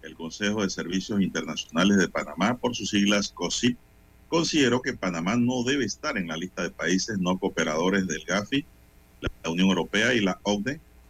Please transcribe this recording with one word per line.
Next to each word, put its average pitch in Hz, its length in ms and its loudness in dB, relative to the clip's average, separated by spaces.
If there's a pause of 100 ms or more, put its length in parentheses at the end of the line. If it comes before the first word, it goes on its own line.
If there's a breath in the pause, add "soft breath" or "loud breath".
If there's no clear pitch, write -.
El 78 140 -16
Consejo 104 460 -2
de 95 80 2
Servicios 92 520 -2
Internacionales 85 760 2
de 85 120 4
Panamá, 98 480 -2
por 120 180 -2
sus 104 140 -6
siglas 101 400 2
cosip, - 480 -2 (520)
consideró 139 520 2
que 131 120 -4
Panamá 92 420 -2
no 123 280 2
debe 135 220 0
estar 135 320 -6
en 90 100 -4
la 80 100 -6
lista 92 260 -6
de 82 60 -4
países 92 500 -2
no 90 180 0
cooperadores 90 720 0
del 78 180 -6
gafi, 104 400 -2 (560)
la - 280 -6
Unión 90 200 4
Europea 101 440 2
y 113 80 2
la 92 220 0
ocde, 104 360 -2 (300)